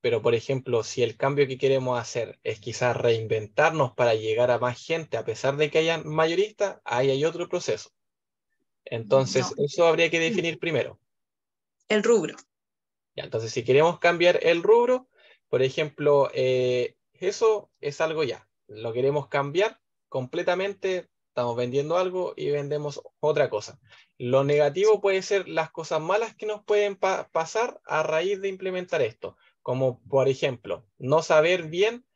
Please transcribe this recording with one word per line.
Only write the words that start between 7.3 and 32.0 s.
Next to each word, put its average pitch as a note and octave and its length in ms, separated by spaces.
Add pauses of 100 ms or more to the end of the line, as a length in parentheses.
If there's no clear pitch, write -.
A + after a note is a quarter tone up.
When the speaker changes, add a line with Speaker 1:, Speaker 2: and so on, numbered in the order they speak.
Speaker 1:
proceso. - 420 (960)
Entonces, B2 600 (100)
Speaker 2:
No. - 80
Speaker 1:
eso E3 220
habría E3 240
que E3 100
definir E3 380
primero. D#3 420 (880)
Speaker 2:
El G#3+ 140
rubro. A3 340 (800)
Speaker 1:
Ya, - 80
entonces, A2+ 280
si A#2 120
queremos D3+ 340
cambiar E3+ 440
el E3+ 200
rubro, A#3+ 460 (400)
por B2+ 140
ejemplo, C#3+ 720
eh, B2+ 640 (180)
eso G#3 560 (100)
es C#3+ 200
algo D#3+ 220
ya. A#2 260 (200)
Lo A2 240
queremos C#3 360
cambiar D3+ 520 (280)
completamente, F3+ 1000 (200)
estamos A#2+ 280
vendiendo C#3 400
algo F#3 400
y D3 140
vendemos D3 520 (180)
otra D3 300
cosa. - 300 (380)
Lo C3 260
negativo D3+ 560
puede F#3+ 220
ser F#3 260
las D#3+ 220
cosas D#3+ 300
malas G3+ 340
que - 120
nos G#3 180
pueden G#3 320
pa-, - 340
pasar F#3+ 540
a D#3 180
raíz E3+ 380
de G3 80
implementar F#3 540
esto. - 340 (260)
Como, B2+ 460
por C3+ 200
ejemplo, A#2 580 (120)
no D3 240
saber E3 420
bien G#3 400 (120)